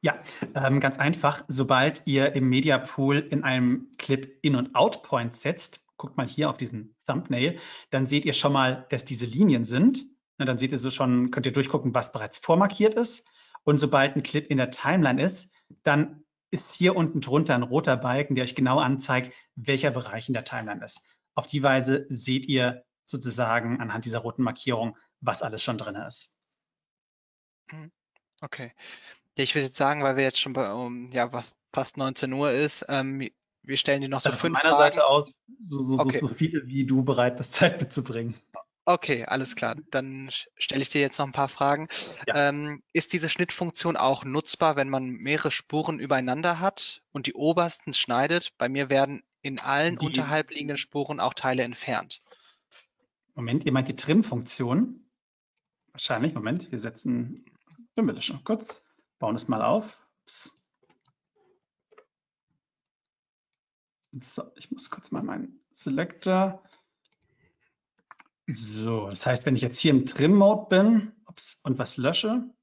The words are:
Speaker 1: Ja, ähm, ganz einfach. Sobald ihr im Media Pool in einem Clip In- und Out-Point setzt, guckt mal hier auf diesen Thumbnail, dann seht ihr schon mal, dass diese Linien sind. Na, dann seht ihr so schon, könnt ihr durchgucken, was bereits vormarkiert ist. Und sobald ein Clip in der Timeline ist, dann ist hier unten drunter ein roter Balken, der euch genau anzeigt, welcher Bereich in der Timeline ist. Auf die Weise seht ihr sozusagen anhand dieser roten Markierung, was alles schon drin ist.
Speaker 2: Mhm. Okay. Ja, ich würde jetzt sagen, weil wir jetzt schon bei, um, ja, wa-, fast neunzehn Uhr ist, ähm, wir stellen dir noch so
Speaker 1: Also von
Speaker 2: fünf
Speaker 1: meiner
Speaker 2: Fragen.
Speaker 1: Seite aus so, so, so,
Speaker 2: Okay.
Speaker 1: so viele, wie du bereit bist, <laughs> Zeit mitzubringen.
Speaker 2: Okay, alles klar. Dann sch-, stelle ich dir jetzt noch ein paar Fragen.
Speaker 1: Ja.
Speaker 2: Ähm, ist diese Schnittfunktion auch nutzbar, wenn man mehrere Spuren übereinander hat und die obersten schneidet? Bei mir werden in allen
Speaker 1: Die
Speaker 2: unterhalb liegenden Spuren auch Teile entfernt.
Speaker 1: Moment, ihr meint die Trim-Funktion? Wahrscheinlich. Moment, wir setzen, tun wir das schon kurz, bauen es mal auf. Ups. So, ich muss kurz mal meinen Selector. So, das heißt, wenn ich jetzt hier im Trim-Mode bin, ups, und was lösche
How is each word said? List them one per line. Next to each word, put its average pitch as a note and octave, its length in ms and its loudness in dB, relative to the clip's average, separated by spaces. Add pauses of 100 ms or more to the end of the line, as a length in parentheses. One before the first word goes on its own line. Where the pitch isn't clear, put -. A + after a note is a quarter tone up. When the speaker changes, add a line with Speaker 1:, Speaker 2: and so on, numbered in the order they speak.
Speaker 1:
Ja, D3 200 0 (340)
ähm, C3+ 240 2
ganz C3+ 180 0
einfach. D3 500 0
Sobald C3+ 580 2
ihr C3+ 280 4
im C3 160 2
Media C3 300 4
Pool C#3 400 2
in D3+ 240 -2
einem B2 540 2
Clip C3+ 440 -4
In- D3 140 4
und B2 200 -2
Out-Point B2 600 2
setzt, - 500 -8 (120)
guckt - 200 -10
mal B2+ 100 -2
hier D3 220 -2
auf - 80 -6
diesen A2 380 -8 (100)
Thumbnail, D3+ 540 -2 (320)
dann C3 160 0
seht C#3+ 180 0
ihr D3 80 0
schon C#3 200 2
mal, B2+ 360 2
dass B2+ 160 -4
diese A#2+ 220 -6
Linien B2+ 360 4
sind. D#3 420 4 (340)
Na, C#3 60 0
dann B2+ 120 0
seht B2+ 140 0
ihr C#3 80 -2
so B2+ 100 -4
schon, B2 400 2
könnt B2+ 160 -2
ihr B2+ 80 0
durchgucken, C3+ 400 0
was A#2+ 180 -2
bereits - 280 -8
vormarkiert G3+ 560 4
ist. - 360 -4 (320)
Und D3 140 4
sobald C#3 380 4
ein D3 80 -2
Clip - 260 -4
in C#3 80 2
der B2 140 0
Timeline C#3+ 500 2
ist, - 300 -2 (320)
dann D3 400 2 (280)
ist - 220 -8
hier F3+ 220 4
unten E3 260 0
drunter D3 320 2
ein B2 100 2
roter C3 340 2
Balken, C3+ 360 -2
der B2+ 120 0
euch A#2+ 100 -8
genau B2+ 240 4
anzeigt, C3 520 0 (240)
welcher C#3 360 0
Bereich A#2 360 -8
in C3 60 -2
der A2+ 100 -4
Timeline G#2+ 400 -10
ist. - 180 -14 (320)
Auf - 120 -4
die C#3+ 180 -4
Weise C3+ 460 4
seht B2+ 380 -4
ihr B2 360 0 (200)
sozusagen A#2+ 760 -2
anhand A2+ 260 -6
dieser A#2 140 -4
roten A#2 240 -6
Markierung, A#2 540 -4 (240)
was A#2 220 -4
alles A2+ 200 -6
schon A#2 140 -4
drin G#2 180 -8
ist. - 400 -12 (1400)
Speaker 2:
Mhm. D#3 200 -18 (500)
Okay. C3+ 320 -12 (640)
Ja, C#3 60 2
ich B2+ 100 0
würde C#3 140 2
jetzt B2+ 100 -8
sagen, C#3+ 240 2
weil C3+ 140 2
wir C3+ 80 2
jetzt C3 160 2
schon C3+ 140 -2
bei, B2 200 -2
um, B2 380 -8
ja, A#2+ 200 0
wa-, B2 120 -8 (280)
fast - 260 -4
neunzehn C3 360 -4
Uhr C#3+ 180 0
ist, D3 380 0
ähm, C3+ 400 -4 (320)
wir C3+ 160 -4
stellen C#3 240 2
dir C3+ 80 -4
noch C3+ 120 -4
so - 80 2
Speaker 1:
Also C3+ 100 -4
von E3 120 0
Speaker 2:
fünf D3 120 2
Speaker 1:
meiner D#3+ 120 6
Speaker 2:
Fragen. D3 180 6
Speaker 1:
Seite D3+ 120 4
aus C#3+ 340 4 (220)
so, C#3 220 -6
so, C3 140 0
so, C3+ 40 2
Speaker 2:
Okay. C3+ 200 2
Speaker 1:
so C#3 80 -2
viele, D#3 360 -2
wie C3+ 200 -2
du C3+ 180 4
bereit B2 340 2
bist, - 160 -8
<laughs> - 0 -
Zeit F3+ 260 4
mitzubringen. A#2 560 -6 (500)
Speaker 2:
Okay, D3+ 400 0
alles B2+ 300 -4
klar. A2+ 200 -4 (160)
Dann C3+ 380 -6
sch-, - 180 -10 (100)
stelle - 240 -2
ich C3 80 -4
dir D3 120 2
jetzt C#3 180 0
noch C#3+ 80 -2
ein C3+ 60 -12
paar C#3 160 0
Fragen. C#3+ 380 0 (380)
Speaker 1:
Ja. C#3+ 240 2
Speaker 2:
Ähm, D3 320 -6 (120)
ist - 200 -2
diese D#3+ 160 -2
Schnittfunktion E3+ 680 -2
auch C3 300 2
nutzbar, D3+ 500 0
wenn C#3 140 0
man C3 220 -2
mehrere C#3 400 -2
Spuren D3+ 480 -2
übereinander C#3+ 600 0
hat - 520 -4
und C#3 160 -6
die C3+ 80 -6
obersten E3 580 0
schneidet? C#3+ 640 0
Bei B2 120 0
mir C3+ 200 -2
werden C3+ 320 2 (220)
in C3+ 160 -6
allen D3 380 0
Speaker 1:
Die D3+ 100 -4
Speaker 2:
unterhalb D#3 420 -2
liegenden D3 280 -6
Spuren C#3+ 420 -6
auch B2 160 0
Teile C3 280 0
entfernt. A#2 580 -6 (1120)
Speaker 1:
Moment, A#2 300 -2
ihr C#3 60 2
meint C3 160 2
die C3+ 80 -6
Trim-Funktion? D3+ 1120 0 (840)
Wahrscheinlich. C#3 420 -2
Moment, E3 380 -6
wir B2 80 -8
setzen, A#2+ 680 -6 (500)
tun A3 120 2
wir A2+ 60 0
das - 120 -8
schon - 180 -8
kurz, - 400 -6 (360)
bauen A2 160 -2
es - 120 -6
mal A2 140 -2
auf. D#3+ 360 0 (260)
Ups. - 300 -16 (3750)
So, - 220 -12 (120)
ich - 160 -16
muss - 180 -10
kurz - 220 -14
mal - 120 -6
meinen - 360 -8 (120)
Selector. F#3 920 -2 (1800)
So, A2 600 -4
das G2 160 -6
heißt, B2 200 0
wenn C3 100 4
ich B2 60 0
jetzt - 180 -4
hier D#3 120 6
im C3 140 6
Trim-Mode G3+ 640 6
bin, G#3 420 6 (140)
ups, - 380 -12
und B2 140 0
was - 200 -6
lösche G#3+ 520 0 (120)